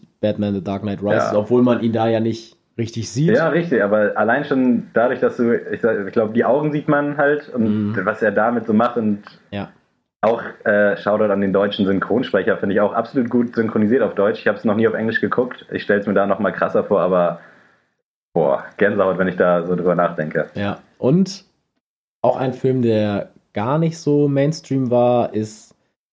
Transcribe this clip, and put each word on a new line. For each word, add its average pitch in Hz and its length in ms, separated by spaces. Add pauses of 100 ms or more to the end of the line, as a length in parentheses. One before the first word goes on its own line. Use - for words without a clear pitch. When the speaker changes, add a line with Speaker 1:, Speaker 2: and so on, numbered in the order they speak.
(200)
Speaker 1:
Batman 104 340
The 95 100
Dark 98 180
Knight 101 200
Rises, 101 300
Speaker 2:
Ja. 104 60
Speaker 1:
obwohl 120 260
man 120 180
ihn 113 120
da 113 140
ja 113 120
nicht 113 380 (200)
richtig 110 340
sieht. 160 240
Speaker 2:
Ja, 160 140
richtig, 143 340
aber 104 340
allein 117 280
schon 127 480
dadurch, 123 260
dass - 180
du, 117 160 (180)
ich 101 100
sag, 104 240
ich 95 80
glaub, 110 200
die 117 100
Augen 147 280
sieht 147 180
man 143 280
halt 147 320
und 107 440
Speaker 1:
Mhm. 98 120
Speaker 2:
was 107 160
er 107 100
damit 110 340
so 110 80
macht 117 240
und 107 240 (300)
Speaker 1:
Ja. 101 180 (520)
Speaker 2:
auch, 113 200 (240)
äh, 104 320
Shoutout 107 340
an 98 100
den 98 120
deutschen 101 320
Synchronsprecher, 98 720
finde 101 180
ich 104 60
auch 101 120
absolut 117 360
gut 120 260
synchronisiert 113 460
auf 95 140
Deutsch. 104 240
Ich - 80
hab's 104 180
noch 104 100
nie 113 120
auf 107 80
Englisch 113 260
geguckt, - 500
ich - 120
stell's 101 240
mir 101 60
da 98 120
noch 98 140
mal 98 120
krasser 87 320
vor, 98 180
aber 87 380 (920)
boah, 73 300 (140)
Gänsehaut, 98 420
wenn 92 80
ich 87 100
da 87 280
so 90 100
drüber 87 200
nachdenke. 82 600
Speaker 1:
Ja, 101 240 (180)
und 180 480 (800)
auch 123 140
ein 131 160
Film, 131 280
der 107 480 (240)
gar 120 240
nicht 165 220
so 147 280
Mainstream 139 640
war, 123 460
ist, - 400 (380)